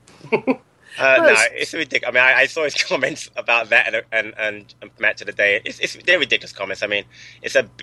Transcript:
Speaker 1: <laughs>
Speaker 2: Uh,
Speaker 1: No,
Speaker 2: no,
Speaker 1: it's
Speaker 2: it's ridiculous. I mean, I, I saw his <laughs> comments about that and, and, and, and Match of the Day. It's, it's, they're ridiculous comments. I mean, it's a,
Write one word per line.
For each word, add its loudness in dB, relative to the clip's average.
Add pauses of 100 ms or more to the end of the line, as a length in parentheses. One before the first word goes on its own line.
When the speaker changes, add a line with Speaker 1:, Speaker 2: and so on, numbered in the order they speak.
(300)
Speaker 1:
<laughs> -2 (380)
Speaker 2:
Uh, 6
Speaker 1:
No, 4
Speaker 2:
no, 6
Speaker 1:
it's 4
Speaker 2:
it's -6
ridiculous. -4
I -2
mean, 4
I, 4
I 4
saw -4
his -4
<laughs> -2
comments -4
about -2
that 2
and, -2 (100)
and, -2
and, -8
and -18
Match 0
of -14
the -8
Day. 0
It's, -12
it's, -6 (120)
they're 4
ridiculous -2
comments. -8
I -2
mean, -4 (380)
it's -8
a, 2 (140)